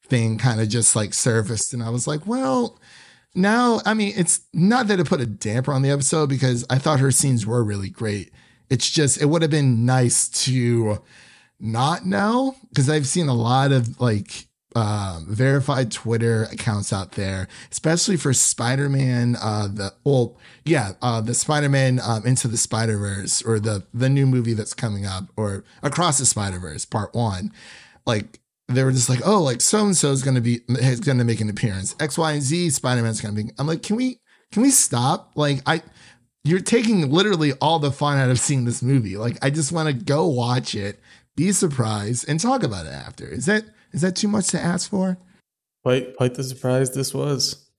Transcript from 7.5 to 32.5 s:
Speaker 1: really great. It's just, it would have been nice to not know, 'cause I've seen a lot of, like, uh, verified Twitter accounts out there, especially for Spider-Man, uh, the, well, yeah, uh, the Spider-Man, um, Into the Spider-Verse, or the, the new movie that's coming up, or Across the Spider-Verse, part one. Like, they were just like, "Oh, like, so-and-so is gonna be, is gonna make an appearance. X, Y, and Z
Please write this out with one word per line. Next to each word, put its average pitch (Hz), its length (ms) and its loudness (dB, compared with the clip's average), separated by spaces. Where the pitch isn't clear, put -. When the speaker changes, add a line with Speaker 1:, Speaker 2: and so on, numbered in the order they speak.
Speaker 1:
really 101 280 -4
great. 104 420 -6
It's 123 200 0
just, 143 300 2
it 151 60 2
would 160 160 4
have 156 80 2
been 131 340 4
nice 127 460 2
to 120 560 0
not 127 460 -2
know, 226 500 0
'cause 139 140 4
I've 151 180 2
seen 165 220 0
a 127 60 2
lot 127 380 2
of, 123 280 0
like, 107 460 -2
uh, 101 500 -2
verified 131 640 0
Twitter 113 540 0
accounts 104 480 -4
out 95 200 -4
there, 95 360 -4
especially 170 460 0
for 139 160 0
Spider-Man, 123 1080 2
uh, 107 260 -2
the, 98 260 -6
well, 127 340 2
yeah, 131 280 0
uh, 117 180 0
the 117 140 -2
Spider-Man, 139 680 2
um, 110 240 -4
Into 123 240 2
the 110 80 -4
Spider-Verse, 101 840 -2
or 110 160 0
the, 104 340 -2
the 127 160 0
new 139 160 4
movie 123 300 2
that's 107 180 -6
coming 101 320 -6
up, 95 200 -6
or 101 280 -4
Across 147 360 0
the 127 80 0
Spider-Verse, 90 580 -4
part 107 280 -4
one. 104 400 -2
Like, 110 320 -2
they 131 160 2
were 131 80 2
just 127 160 2
like, 127 160 0
"Oh, 202 180 4
like, 123 180 0
so-and-so 202 500 2
is 135 120 0
gonna 131 180 2
be, 120 280 0
is 123 320 2
gonna 123 240 2
make 117 160 0
an 107 80 -2
appearance. 98 500 -4
X, 151 200 -2
Y, 156 140 0
and 147 100 -2
Z 165 280 0